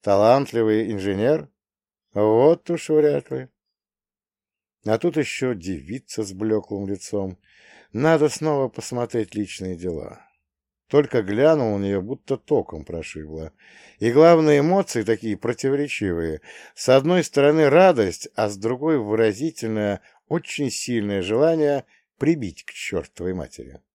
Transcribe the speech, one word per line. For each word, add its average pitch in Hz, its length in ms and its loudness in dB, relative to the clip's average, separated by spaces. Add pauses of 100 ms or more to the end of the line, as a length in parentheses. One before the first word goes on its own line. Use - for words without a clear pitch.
Талантливый 110 920 2
инженер? 104 560 -2 (640)
Вот 117 560 2
уж 170 200 -6
вряд 147 420 2
ли. 131 180 -8 (1400)
А 107 120 0
тут 160 200 -2
еще 127 360 -2
девица 92 680 -10
с 95 80 -10
блеклым 101 560 -4
лицом. 95 500 -6 (540)
Надо 151 380 2
снова 143 400 -2
посмотреть 117 680 -6
личные 92 400 -8
дела. 82 500 -10 (600)
Только 139 340 2
глянул 113 560 2
на 98 60 -2
нее, 98 180 -2
будто 127 360 -6
током 85 480 -4
прошибло. 80 680 -12 (480)
И 113 120 0
главные 156 500 6
эмоции 170 420 0
такие 107 320 -2
противоречивые. 107 1040 -4 (360)
С - 120 -6
одной 143 380 4
стороны 147 440 4
радость, 143 680 4
а 107 120 0
с 101 100 -6
другой 127 420 -2
выразительное, 110 1040 -2 (280)
очень 143 420 -4
сильное 104 500 -4
желание 143 600 0 (340)
прибить 135 460 -2
к - 80 -18
чертовой 90 600 -8
матери. 67 480 -12 (140)